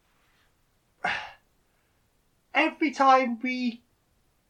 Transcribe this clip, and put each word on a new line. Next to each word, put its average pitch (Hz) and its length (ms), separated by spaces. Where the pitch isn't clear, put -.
<sighs> - 80
every 311 360
time 262 520
we 254 400